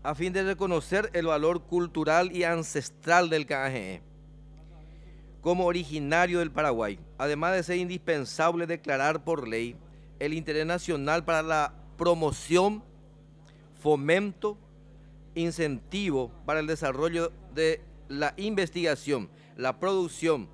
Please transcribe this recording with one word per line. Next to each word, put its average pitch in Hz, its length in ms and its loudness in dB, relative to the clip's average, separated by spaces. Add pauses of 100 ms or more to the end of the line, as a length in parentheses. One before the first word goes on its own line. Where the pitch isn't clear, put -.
a 151 140 -4
fin 175 180 -2
de 190 120 0
reconocer 190 680 0
el 165 140 0
valor 160 380 2
cultural 170 720 2
y 175 100 0
ancestral 165 840 2
del 156 180 0
K 135 220 -2
G 131 60 -4
E 95 280 -8 (1400)
como 180 260 2
originario 170 720 2
del 165 140 0
Paraguay, 113 480 0 (180)
además 147 340 0
de 180 120 0
ser 175 140 -2
indispensable 170 880 0
declarar 156 580 0
por 147 240 -2
ley 117 280 -4 (440)
el 147 140 -2
interés 156 300 -2
nacional 160 600 0
para 165 180 2
la 156 320 0 (240)
promoción, 170 880 2 (960)
fomento, 180 760 2 (800)
incentivo 160 960 -2 (160)
para 156 140 0
el 156 80 -4
desarrollo 160 640 -2 (200)
de 156 300 0 (260)
la 143 280 -2
investigación, 165 920 -2 (280)
la 127 240 -2
producción 165 720 0